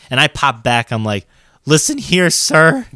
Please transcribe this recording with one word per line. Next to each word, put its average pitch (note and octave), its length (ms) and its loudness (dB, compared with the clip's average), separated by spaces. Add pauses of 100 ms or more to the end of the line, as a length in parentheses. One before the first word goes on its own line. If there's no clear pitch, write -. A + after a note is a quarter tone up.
And B2+ 100 -4
I D3 80 2
pop C3 360 -2
back, A#2+ 280 -2
I'm A2 140 -4
like, G#2 220 -6 (380)
Listen D#3 320 0
here, F3 320 0
sir. D#3+ 680 2